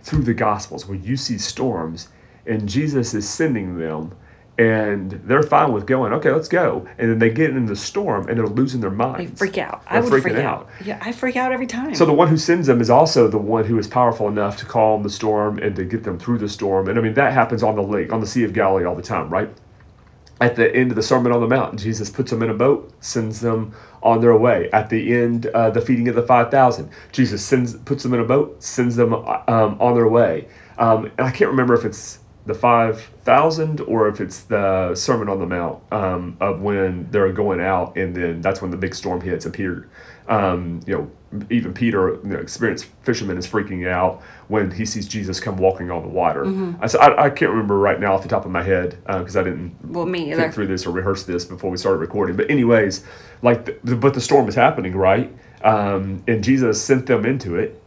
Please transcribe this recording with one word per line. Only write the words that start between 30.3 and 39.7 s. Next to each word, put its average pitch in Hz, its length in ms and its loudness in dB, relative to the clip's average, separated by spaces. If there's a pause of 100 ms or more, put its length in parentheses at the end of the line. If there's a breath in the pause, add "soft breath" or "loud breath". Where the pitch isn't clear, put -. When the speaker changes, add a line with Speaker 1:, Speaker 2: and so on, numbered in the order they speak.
Speaker 1:
Um, 110 280 2 (120)
and 131 100 0
I 127 40 0
can't - 180 2
remember 127 240 2
if 113 120 2
it's - 340 -10 (260)
the - 80 -6
five 117 460 2 (240)
thousand 156 580 2
or 110 280 2
if 104 120 -6
it's 101 200 -8
the 95 520 0
Sermon 107 360 -2
on 95 100 -2
the 87 80 -4
Mount, 87 320 -6 (120)
um, 90 500 -4
of 95 200 -2
when 95 500 -2
they're 98 200 2
going 95 300 -2
out, 90 360 -2
and 90 160 -4
then 85 280 -4
that's 95 200 -2
when 92 100 -6
the 87 60 -6
big 92 160 -6
storm 90 280 -6
hits, 90 240 -6
and 80 80 -8
Peter, 90 340 -8 (400 loud breath)